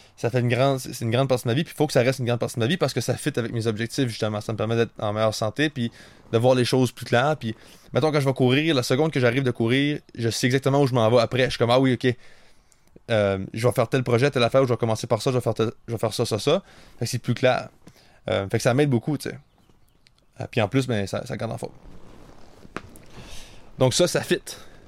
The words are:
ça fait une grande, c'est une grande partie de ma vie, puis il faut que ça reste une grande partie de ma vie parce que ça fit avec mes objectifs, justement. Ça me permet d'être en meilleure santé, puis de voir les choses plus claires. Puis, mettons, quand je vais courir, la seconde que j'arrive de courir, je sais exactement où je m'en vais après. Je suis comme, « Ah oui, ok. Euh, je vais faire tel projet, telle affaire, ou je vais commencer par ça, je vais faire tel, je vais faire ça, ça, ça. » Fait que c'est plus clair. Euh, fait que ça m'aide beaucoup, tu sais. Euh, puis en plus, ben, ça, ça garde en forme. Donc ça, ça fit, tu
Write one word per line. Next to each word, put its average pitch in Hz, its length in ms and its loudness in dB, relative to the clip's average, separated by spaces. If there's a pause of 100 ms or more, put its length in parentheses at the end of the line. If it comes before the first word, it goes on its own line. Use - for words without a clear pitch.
(160)
ça 120 140 -4
fait 127 100 0
une 120 80 0
grande, 131 300 2
c'est 127 220 -12
une 117 100 -4
grande 131 180 0
partie 127 160 0
de 123 40 -2
ma 117 60 2
vie, 135 100 0
puis - 100 -18
il - 20 -20
faut 151 120 0
que - 40 -8
ça 131 100 4
reste 131 180 0
une 123 40 -4
grande 117 140 0
partie 117 160 -4
de 120 60 -4
ma 110 60 2
vie 165 100 0
parce 143 180 -2
que 127 60 -2
ça 117 160 -2
fit 147 200 -6
avec 117 160 -4
mes 113 140 -4
objectifs, 113 420 -2
justement. 107 320 -4
Ça 117 120 -6
me 107 60 -6
permet 113 180 -2
d'être 117 240 0
en 107 120 -4
meilleure 107 220 0
santé, 143 360 -2
puis 120 200 -4 (420)
de 113 60 4
voir 131 160 6
les 127 100 2
choses 127 280 2
plus - 140 -16
claires. 139 300 2
Puis, 113 180 -6 (380)
mettons, 143 200 2
quand 147 80 2
je 135 60 0
vais 135 80 2
courir, 139 400 2
la 127 100 0
seconde 147 260 2
que 143 80 -2
j'arrive 123 240 2
de 127 80 0
courir, 135 500 0 (160)
je 113 120 -2
sais 113 180 -2
exactement 135 340 2
où 139 60 4
je 123 80 0
m'en 110 160 4
vais 123 80 6
après. 120 280 2
Je 123 40 0
suis - 80 -8
comme, « 117 140 2
Ah 131 80 6
oui, 131 140 4
ok. 123 200 2 (960)
Euh, 101 280 2 (160)
je 113 120 0
vais 117 60 2
faire 117 160 0
tel 131 140 0
projet, 123 280 2
telle 131 120 0
affaire, 135 200 4
ou 135 40 2
je 123 60 0
vais 113 40 -2
commencer 110 300 -2
par 110 160 -2
ça, 139 80 0
je 127 60 0
vais 123 40 0
faire 113 140 -2
tel, 113 160 0 (160)
je 117 60 -8
vais 113 60 -6
faire 110 140 -2
ça, 117 140 -2
ça, 113 120 -2
ça. » 156 240 0 (360)
Fait 120 80 -4
que - 40 -6
c'est 123 80 -4
plus - 160 -2
clair. - 360 0 (580)
Euh, 98 220 0
fait 113 80 0
que - 40 -6
ça 120 120 2
m'aide 147 160 2
beaucoup, 131 260 0
tu - 140 -8
sais. - 80 -12 (1000)
Euh, 110 100 -8
puis 120 100 -2
en 104 80 0
plus, 131 180 -2
ben, 104 200 -4
ça, - 200 -6
ça 127 100 -10
garde 113 160 -8
en - 60 -10
forme. - 140 -10 (2000)
Donc 131 160 2
ça, 175 120 4
ça 165 140 -2
fit, 170 240 -4
tu - 100 -16 (340)